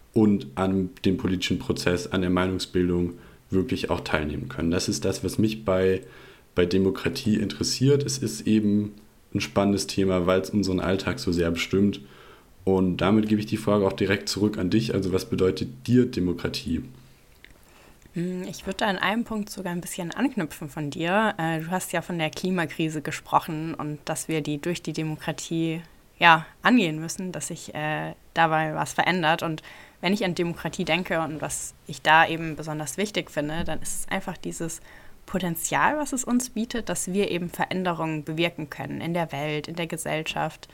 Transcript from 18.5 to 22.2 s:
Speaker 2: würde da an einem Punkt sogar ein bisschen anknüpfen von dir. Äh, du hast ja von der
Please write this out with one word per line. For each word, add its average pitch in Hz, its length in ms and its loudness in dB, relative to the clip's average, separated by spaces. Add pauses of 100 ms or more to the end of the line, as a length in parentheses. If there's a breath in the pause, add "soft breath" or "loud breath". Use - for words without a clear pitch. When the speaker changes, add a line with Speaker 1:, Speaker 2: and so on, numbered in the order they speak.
Speaker 2:
würde 190 140 -6
da 240 80 0
an 190 100 2
einem 220 280 0
Punkt 214 260 -6
sogar 180 220 -6
ein 175 80 -4
bisschen 175 320 -8
anknüpfen 190 560 -4
von 147 220 -6
dir. 185 460 0
Äh, 160 260 -2
du 160 100 -8
hast 185 200 -4
ja 170 80 0
von 175 160 -6
der 156 140 -2